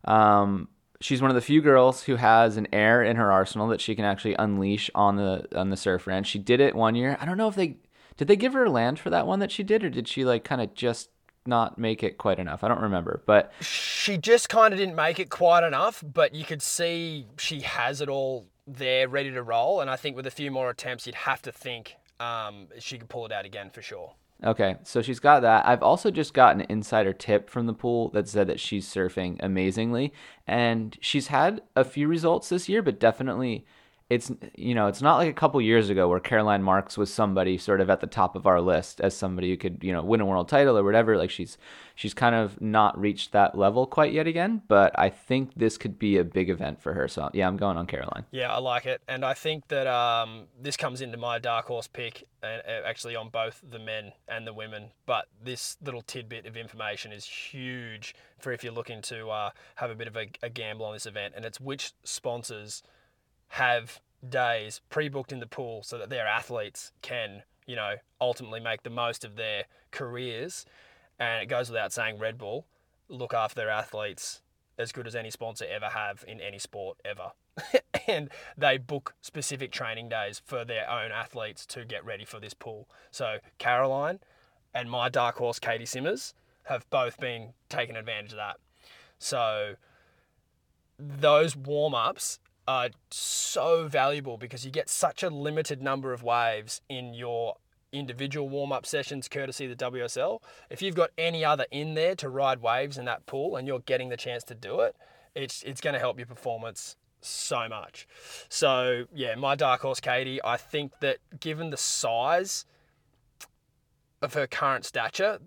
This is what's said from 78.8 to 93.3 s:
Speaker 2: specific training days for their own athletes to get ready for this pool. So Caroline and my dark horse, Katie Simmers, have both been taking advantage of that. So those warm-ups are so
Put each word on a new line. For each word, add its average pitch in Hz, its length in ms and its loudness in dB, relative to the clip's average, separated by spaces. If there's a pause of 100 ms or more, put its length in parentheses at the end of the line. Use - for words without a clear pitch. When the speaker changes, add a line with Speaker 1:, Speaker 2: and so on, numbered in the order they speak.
Speaker 2:
specific 139 500 -10
training 113 380 -10
days 107 360 -6
for 123 180 -8
their 117 240 -6
own 113 240 -6
athletes 113 560 -10
to 123 180 -14
get 104 200 -12
ready 107 200 -12
for 110 140 -18
this 107 140 -16
pool. 110 340 -18 (220)
So 110 280 -6 (200)
Caroline 135 640 0 (560)
and 120 160 -8
my 123 180 -2
dark 120 280 -2
horse, 120 200 -4
Katie 117 300 -6
Simmers, 165 480 -6 (300)
have 123 260 -8
both 127 280 -2
been 117 340 -10 (140)
taking 120 280 -6
advantage 107 380 -10
of 107 40 -14
that. 104 200 -10 (600)
So 107 560 -2 (1300)
those 147 560 4
warm-ups 143 840 -2 (280)
are 127 220 0 (200)
so - 800 0